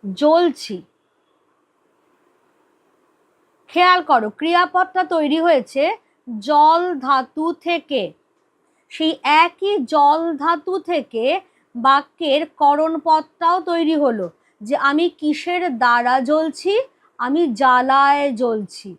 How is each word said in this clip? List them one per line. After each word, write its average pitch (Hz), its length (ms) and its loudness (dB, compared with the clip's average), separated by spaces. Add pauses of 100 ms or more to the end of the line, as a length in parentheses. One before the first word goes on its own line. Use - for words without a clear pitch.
(140)
জ্বলছি।" 294 680 0 (2750)
খেয়াল 359 360 2
করো, 220 260 2
ক্রিয়াপদটা 359 720 -2
তৈরি 311 380 -2
হয়েছে 330 560 0 (420)
জল 302 600 2
ধাতু 269 540 -2
থেকে। 277 600 -6 (760)
সেই 320 340 -4
একই 349 600 0
জল 311 520 0
ধাতু 330 420 -4
থেকে 285 640 -4 (340)
বাক্যের 277 720 0 (100)
করণপদটাও 320 1040 0
তৈরি 330 340 -2
হলো, 240 340 -2 (320)
যে 220 140 -4
আমি 285 340 0
কিসের 339 680 -4
দ্বারা 240 420 2
জ্বলছি, 320 600 -2 (380)
আমি 294 300 -2
জ্বালায় 269 840 2
জ্বলছি। 214 680 -6